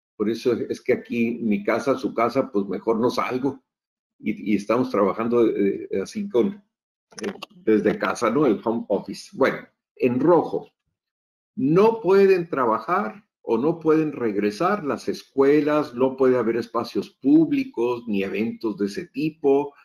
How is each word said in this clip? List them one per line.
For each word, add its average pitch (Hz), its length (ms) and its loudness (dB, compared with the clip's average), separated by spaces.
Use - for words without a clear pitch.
Por 107 120 -2
eso 117 220 -2
es 117 300 -4
que - 100 0
aquí 117 500 -2
mi 104 220 -2
casa, 113 340 0
su 98 160 -6
casa, 123 380 -2
pues 98 160 -2
mejor 110 320 -2
no 120 100 2
salgo. 127 540 -4
Y, - 320 -4
y 101 60 4
estamos 123 320 0
trabajando, 110 580 2
eh, 101 400 -2
así 101 240 -8
con, 104 340 0
eh, 101 120 -6
desde 104 420 2
casa, 101 320 -2
¿no? 143 160 2
El 104 200 2
home 117 240 -4
office. 98 420 -6
Bueno, 110 280 0
en 123 200 0
rojo, 156 520 0
no 185 460 2
pueden 190 480 4
trabajar 131 760 -2
o 113 160 0
no 165 220 0
pueden 156 320 2
regresar 113 720 -2
las 120 240 -6
escuelas, 143 880 2
no 131 200 0
puede 131 220 4
haber 113 200 0
espacios 113 520 -6
públicos 135 960 2
ni 101 140 -2
eventos 104 560 -4
de 101 80 -2
ese 95 220 -8
tipo, 143 640 0